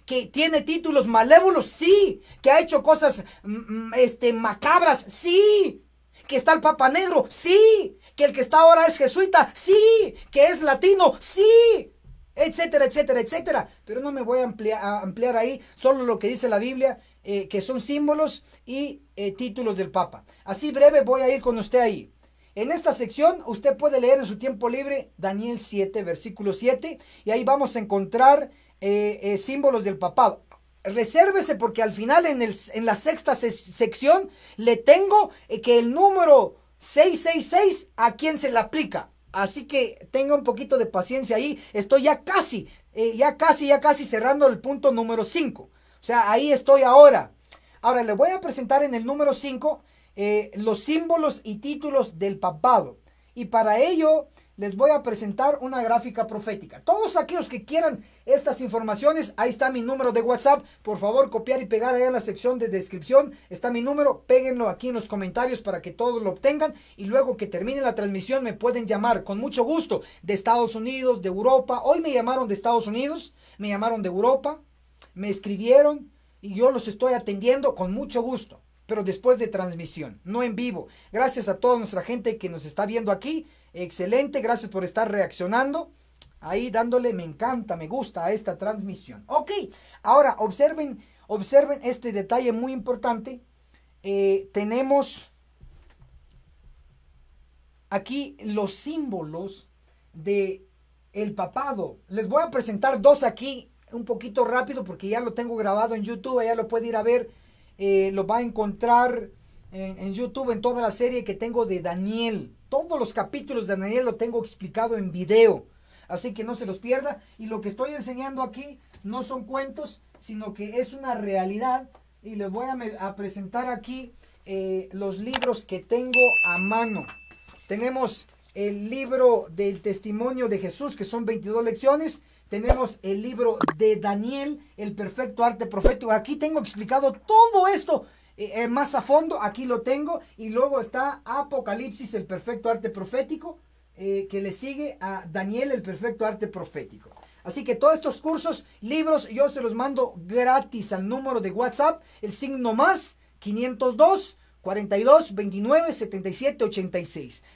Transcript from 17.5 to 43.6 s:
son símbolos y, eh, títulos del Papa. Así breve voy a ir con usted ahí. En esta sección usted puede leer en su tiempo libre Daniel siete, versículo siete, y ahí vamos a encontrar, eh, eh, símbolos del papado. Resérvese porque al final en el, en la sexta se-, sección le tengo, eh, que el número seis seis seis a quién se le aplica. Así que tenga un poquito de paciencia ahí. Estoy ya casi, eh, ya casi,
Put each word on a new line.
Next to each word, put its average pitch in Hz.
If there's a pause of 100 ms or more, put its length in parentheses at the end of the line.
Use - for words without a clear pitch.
son 254
símbolos 294 (220)
y, 277 (120)
eh, 202
títulos 220
del 190
Papa. - (180)
Así 196
breve 285
voy 262
a 262
ir 269
con 233
usted 220
ahí. 220 (440)
En 233
esta 330
sección 285
usted 247
puede 285
leer 269
en 247
su 202
tiempo 240
libre 269
Daniel 208
siete, 196
versículo 185
siete, 254 (260)
y 208
ahí 233
vamos 269
a 233
encontrar, 233 (320)
eh, 208
eh, 202
símbolos 262
del 196
papado. 190 (400)
Resérvese 294
porque 226
al 208
final 269
en 269
el, 220 (160)
en 220
la 214
sexta 302
se-, 233
sección 269 (280)
le 226
tengo, 381 (180)
eh, 220
que 240
el 233
número 330 (240)
seis 320
seis 330
seis 381
a 226
quién 302
se 262
le 233
aplica. - (200)
Así 202
que 254
tenga 277
un 277
poquito 247
de 233
paciencia 220
ahí. 285
Estoy 226
ya 302
casi, 330 (260)
eh, 226
ya 277
casi, 311